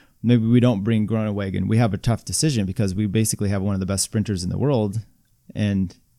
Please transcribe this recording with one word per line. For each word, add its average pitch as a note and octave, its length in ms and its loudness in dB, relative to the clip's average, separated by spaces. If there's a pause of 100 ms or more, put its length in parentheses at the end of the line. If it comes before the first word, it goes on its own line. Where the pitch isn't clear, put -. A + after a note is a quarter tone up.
(240)
"Maybe A2+ 240 4
we A#2+ 120 6
don't A#2 240 2
bring A2 240 0
Groenewegen. G2+ 600 -2
We A2 100 2
have A2+ 160 2
a G2 40 -2
tough - 280 -2
decision A#2+ 400 0
because F#2+ 300 -2
we G#2+ 100 0
basically G#2 440 0
have G2+ 120 0
one G2 140 -2
of F#2+ 40 -2
the F#2+ 60 -2
best F#2+ 180 -2
sprinters G2+ 400 -2
in F2+ 60 -4
the F#2+ 80 -4
world. A2 480 0 (500)
And G2 400 0 (240)